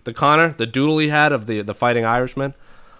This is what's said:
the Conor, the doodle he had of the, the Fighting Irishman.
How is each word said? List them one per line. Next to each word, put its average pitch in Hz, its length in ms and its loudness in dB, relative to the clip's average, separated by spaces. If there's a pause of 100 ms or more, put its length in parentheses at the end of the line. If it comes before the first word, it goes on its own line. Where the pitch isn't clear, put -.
the 117 80 -10
Conor, 151 440 2
the 117 80 -2
doodle 135 320 0
he 151 120 2
had 151 220 2
of 117 140 -4
the, 107 160 -4
the 104 120 -6
Fighting 120 320 0
Irishman. 127 480 -2 (460)